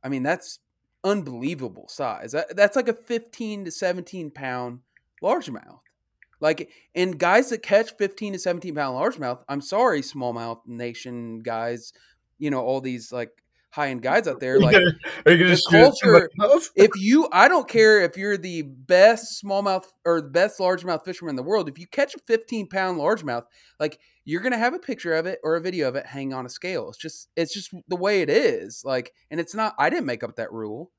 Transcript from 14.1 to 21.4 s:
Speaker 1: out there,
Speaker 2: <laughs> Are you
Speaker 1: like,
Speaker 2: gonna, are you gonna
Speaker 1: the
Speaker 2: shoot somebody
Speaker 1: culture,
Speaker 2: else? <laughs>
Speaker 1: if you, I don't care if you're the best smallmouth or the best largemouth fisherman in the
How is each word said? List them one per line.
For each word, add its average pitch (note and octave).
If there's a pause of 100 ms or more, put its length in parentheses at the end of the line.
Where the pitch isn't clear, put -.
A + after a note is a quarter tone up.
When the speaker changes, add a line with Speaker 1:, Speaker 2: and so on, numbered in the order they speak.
Speaker 1:
out C#3
there, C3
Speaker 2:
<laughs> -
Are -
you G3+
Speaker 1:
like, D#3
Speaker 2:
gonna, F3+ (340)
are D#3+
you F3
gonna F3+
Speaker 1:
the F3
Speaker 2:
shoot A#3+
somebody E3+ (120)
Speaker 1:
culture, G#3+
Speaker 2:
else? E4
<laughs> -
Speaker 1:
if G#3+
you, A#3
I G3
don't D#4
care G#3+
if E3+
you're G3+
the E3+
best F3+
smallmouth G3 (200)
or E3+
the D3
best F3+
largemouth F3+
fisherman F3
in C3+
the B2+